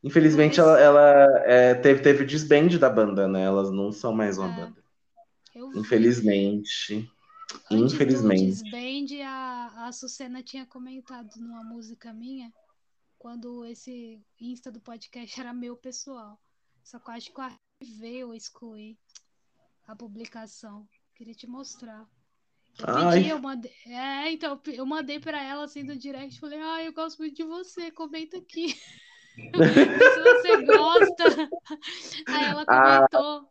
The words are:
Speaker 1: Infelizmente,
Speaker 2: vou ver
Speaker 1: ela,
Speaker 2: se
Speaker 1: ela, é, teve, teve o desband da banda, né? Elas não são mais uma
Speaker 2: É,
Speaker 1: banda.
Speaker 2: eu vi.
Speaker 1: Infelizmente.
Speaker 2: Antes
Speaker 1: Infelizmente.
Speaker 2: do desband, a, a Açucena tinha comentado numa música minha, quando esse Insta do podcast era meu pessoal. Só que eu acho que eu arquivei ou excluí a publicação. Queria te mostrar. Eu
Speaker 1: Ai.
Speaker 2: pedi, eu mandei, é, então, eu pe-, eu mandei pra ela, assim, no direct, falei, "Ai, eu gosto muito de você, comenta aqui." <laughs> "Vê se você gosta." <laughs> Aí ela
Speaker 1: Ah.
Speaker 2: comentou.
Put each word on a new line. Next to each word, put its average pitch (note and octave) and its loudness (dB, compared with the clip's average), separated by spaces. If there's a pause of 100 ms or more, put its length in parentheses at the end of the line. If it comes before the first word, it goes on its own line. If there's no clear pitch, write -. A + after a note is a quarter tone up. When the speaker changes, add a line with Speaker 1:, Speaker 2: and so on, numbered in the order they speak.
Speaker 1:
Infelizmente, D#3 2
Speaker 2:
vou D#3+ 8
ver - 6
Speaker 1:
ela, - -
Speaker 2:
se C3 8
Speaker 1:
ela, C#3+ 8
é, B2 6
teve, C#3 4
teve C#3 4
o - -4
desband D3+ 2 (100)
da C3+ 4
banda, G2+ 0
né? F#2+ -2
Elas G2 -2
não G2 -6
são A2+ -8
mais G#2 -4
uma F#2+ -8
Speaker 2:
É, F2 -10
Speaker 1:
banda. F2 -16 (720)
Speaker 2:
eu - -20
vi. - -12
Speaker 1:
Infelizmente. G#2+ -2 (600)
Speaker 2:
Antes A#2 2
Speaker 1:
Infelizmente. G#2+ 0
Speaker 2:
do - -18
desband, C#4 -12
a, B3+ -14 (120)
a A#3+ -14
Açucena B3+ -16
tinha C4 -18
comentado B3+ -20
numa A#3 -18
música A3+ -20
minha, A#3 -18 (680)
quando A#3+ -18
esse A#3 -20 (200)
Insta A#3+ -18
do A3+ -20
podcast A#3 -20
era A#3+ -16
meu A#3+ -14
pessoal. A#3+ -20 (440)
Só - -20
que - -20
eu A#3 -18
acho A#3 -20
que - -20
eu C4+ -14
arquivei A#3+ -20
ou A#3 -18
excluí A3 -20 (880)
a A3 -20
publicação. G#3+ -20 (280)
Queria A3+ -20
te - -20
mostrar. A#3+ -20 (720)
Eu - -12
Speaker 1:
Ai. - -
Speaker 2:
pedi, E3+ 0
eu D#4 -6
mandei, C4 -14 (140)
é, C#4 -10
então, D#4+ -10
eu C#4+ -12
pe-, C#4+ -16
eu B3+ -12
mandei D4 -10
pra D4 -12
ela, C#4+ -12
assim, D4 -18
no C#4 -14
direct, C#4 -18
falei, D4+ -16
"Ai, D#4+ -10
eu D#4+ -14
gosto D#4+ -12
muito D#4 -12
de E4 -10
você, E4+ -14
comenta D#4+ -14
aqui." E4 -12 (800)
<laughs> - 4
"Vê B4+ 8
se - -2
você A#4+ 4
gosta." G4 2
<laughs> D#4 -4
Aí D4 -4
ela D4 -6
Speaker 1:
Ah. C4+ 6
Speaker 2:
comentou. D4 -2